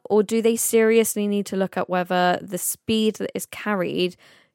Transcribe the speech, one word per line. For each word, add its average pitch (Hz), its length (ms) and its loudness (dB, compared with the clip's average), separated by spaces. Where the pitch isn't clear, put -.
or 214 140 4
do 226 180 0
they 233 140 2
seriously 220 720 2
need 202 200 -2
to - 80 -6
look 190 220 -2
at 185 120 -4
whether 180 520 2
the 185 160 -8
speed 220 580 -2
that - 180 -6
is - 120 -8
carried 180 720 -2